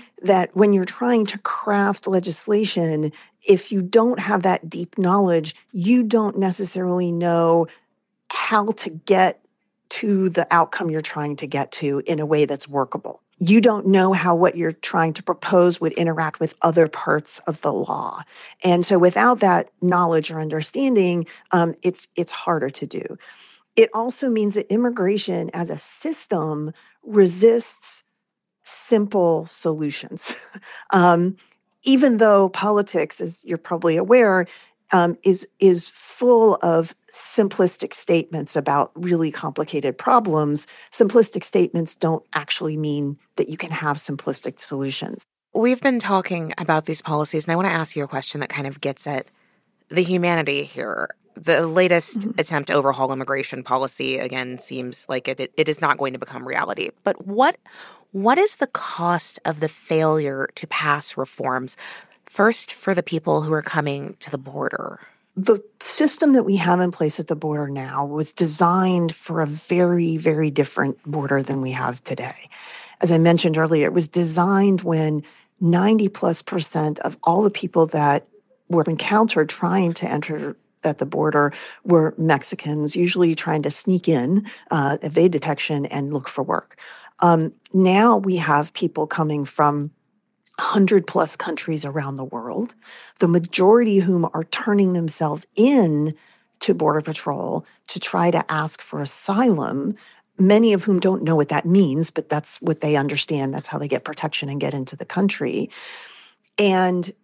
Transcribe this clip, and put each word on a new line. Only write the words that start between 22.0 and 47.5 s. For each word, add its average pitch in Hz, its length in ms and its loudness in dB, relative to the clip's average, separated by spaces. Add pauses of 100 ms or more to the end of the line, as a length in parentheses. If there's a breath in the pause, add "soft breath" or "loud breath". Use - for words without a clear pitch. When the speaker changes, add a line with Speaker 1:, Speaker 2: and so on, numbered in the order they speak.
Speaker 1:
it's 170 140 -4
harder 151 400 -4
to - 160 -10
do. - 320 -10 (580 loud breath)
It 226 160 6
also 247 380 -4
means 208 240 0
that 202 180 -2
immigration 202 800 0
as 170 160 -6
a 156 80 -8
system 156 960 -4 (300 soft breath)
resists 208 1040 2 (580)
simple 190 840 0
solutions. 156 880 -6 (280 loud breath)
<laughs> - 260 -16
Um, 180 460 4 (460 soft breath)
even 262 360 4
though 196 320 6
politics, 202 680 -2
as 170 240 -10
you're 165 140 -6
probably 170 380 -2
aware, 190 500 4 (460 loud breath)
um, 175 320 4
is, 185 220 2 (120)
is 180 300 4
full 226 760 4
of 165 320 2 (180)
simplistic - 840 0
statements 165 600 -2
about 143 400 0
really 170 380 -2
complicated 147 640 -6
problems, 156 720 0 (240 loud breath)
simplistic 220 500 2
statements 175 540 -2
don't 160 360 -2
actually 156 440 -4
mean 147 420 -4 (180)
that - 120 0
you 156 80 -10
can 160 160 -10
have 151 240 -4
simplistic 139 640 -8
solutions. - 640 -8 (280)
Speaker 2:
We've 247 280 2
been 254 180 0
talking 185 600 -2
about 156 280 0
these 160 160 -6
policies, 151 420 -2
and 165 80 -2